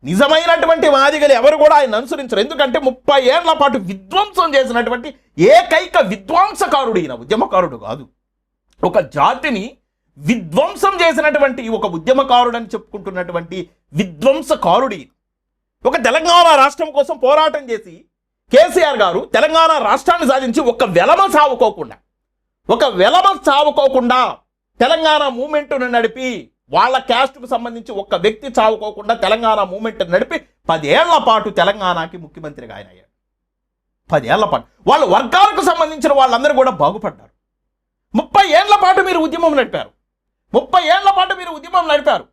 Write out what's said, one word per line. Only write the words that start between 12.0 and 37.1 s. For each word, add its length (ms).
చెప్పుకుంటున్నటువంటి 840
విధ్వంసకారుడు 1000
ఈయన. 160
ఒక 200
తెలంగాణ 420
రాష్ట్రం 340
కోసం 280
పోరాటం 520
చేసి 240
కేసీఆర్ 480
గారు 200
తెలంగాణ 380
రాష్ట్రాన్ని 420
సాధించి 320
ఒక 140
వెలమ 260
సావుకోకుండా, 600
ఒక 160
వెలమ 260
సావుకోకుండా 760
తెలంగాణ 480
మూవ్‌మెంట్‌ను 680
నడిపి 320
వాళ్ళ 280
క్యాస్ట్‌కు 480
సంబంధించి 460
ఒక్క 120
వ్యక్తి 240
చావుకోకుండా 560
తెలంగాణ 340
మూవ్‌మెంట్ 300
నడిపి 240
పదేళ్ల 480
పాటు 240
తెలంగాణకి 720
ముఖ్యమంత్రిగా 520
ఆయన 160
అయ్యాడు. 200
పదేళ్ల 340
పాటు 220
వాళ్ళ 140
వర్గాలకు 560
సంబంధించిన 420
వాళ్ళందరూ 420
కూడా 180
బాగుపడ్డారు. 500